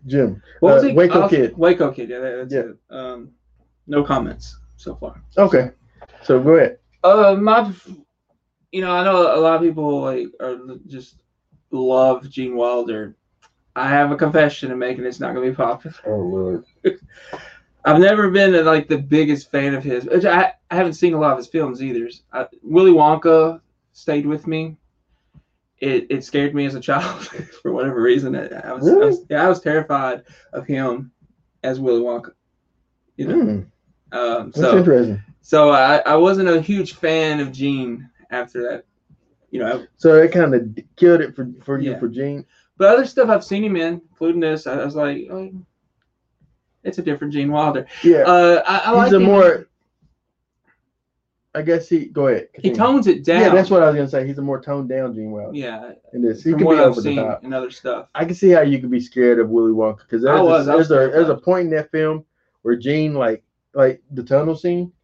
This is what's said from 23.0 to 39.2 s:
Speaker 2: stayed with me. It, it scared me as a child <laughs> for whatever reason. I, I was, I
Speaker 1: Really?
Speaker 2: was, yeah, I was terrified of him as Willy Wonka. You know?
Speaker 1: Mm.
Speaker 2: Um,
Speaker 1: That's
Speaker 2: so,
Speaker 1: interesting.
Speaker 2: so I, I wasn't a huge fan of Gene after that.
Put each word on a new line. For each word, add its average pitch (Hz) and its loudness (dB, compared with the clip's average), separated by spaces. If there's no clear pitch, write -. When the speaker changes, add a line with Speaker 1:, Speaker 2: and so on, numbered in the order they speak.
Speaker 2:
stayed 147 -6
with 151 -6
me. 160 -8
It, 135 -4
it 135 -6
scared 143 -4
me 143 -4
as 135 -8
a 127 -12
child - -6
<laughs> - -18
for - -6
whatever 123 -4
reason. 127 2
I, - -10
I - -14
was, 127 -4
I - 6
Speaker 1:
Really? 403 4
Speaker 2:
was, 359 0
yeah, 151 0
I 185 4
was 180 0
terrified 143 -4
of 139 -12
him 135 -6
as 131 -6
Willy 123 0
Wonka. 120 -8
You 147 -8
know? 196 -2
Speaker 1:
Mm. 107 -2
Speaker 2:
Um, 120 -4
Speaker 1:
That's - -12
Speaker 2:
so, 180 4
Speaker 1:
interesting. 123 2
Speaker 2:
so 151 4
I, 139 4
I 151 0
wasn't 190 2
a 165 2
huge 185 -6
fan 160 -2
of 139 -6
Gene 131 -6
after 123 -10
that. 120 -10